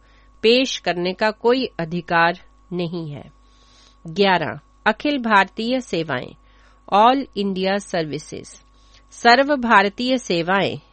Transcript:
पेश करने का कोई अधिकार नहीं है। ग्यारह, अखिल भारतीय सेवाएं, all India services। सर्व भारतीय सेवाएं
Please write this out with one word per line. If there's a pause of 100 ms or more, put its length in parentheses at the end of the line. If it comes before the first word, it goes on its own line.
(420)
पेश
करने
का
कोई (100)
अधिकार (340)
नहीं
है। (720)
ग्यारह, (260)
अखिल
भारतीय
सेवाएं, (580)
all
India
services। (480)
सर्व
भारतीय
सेवाएं (140)